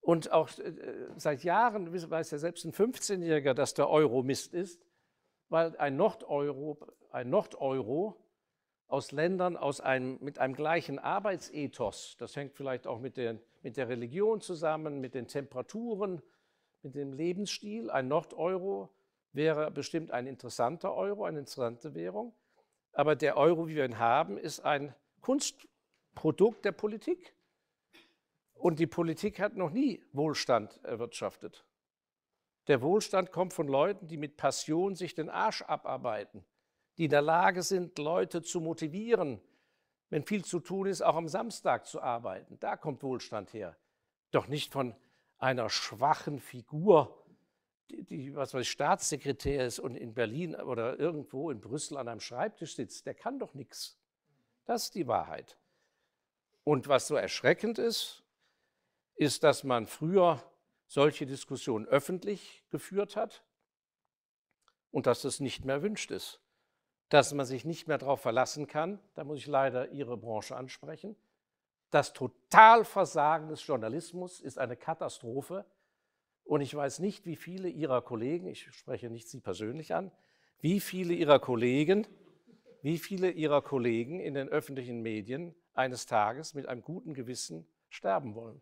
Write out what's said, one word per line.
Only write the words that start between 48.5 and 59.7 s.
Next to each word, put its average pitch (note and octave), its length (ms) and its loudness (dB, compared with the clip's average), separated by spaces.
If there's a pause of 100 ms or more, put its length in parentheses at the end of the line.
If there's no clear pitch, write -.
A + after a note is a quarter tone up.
weiß B2+ 80 -2
ich, - 80 -2
Staatssekretär C#3+ 960 0
ist A#2+ 120 -6
und C3 160 -6
in A#2 200 -10
Berlin B2 420 -2
oder A#2 420 -4
irgendwo D3+ 520 -4
in A2+ 100 -8
Brüssel C#3+ 380 -8
an A#2+ 100 -6
einem A2 120 -10
Schreibtisch E3 560 -8
sitzt. - 280 -10
Der - 100 -8
kann C4+ 240 -8
doch A3 140 -10
nix. - 460 -14 (680)
Das A#3 200 -2
ist - 100 -10
die E3+ 120 -2
Wahrheit. E2 520 -2 (1040)
Und C#3+ 260 2
was C3+ 180 4
so D3+ 80 -2
erschreckend D3+ 640 0
ist, - 460 -4 (920)
ist, D3 280 0
dass C#3+ 200 6
man A#2+ 220 0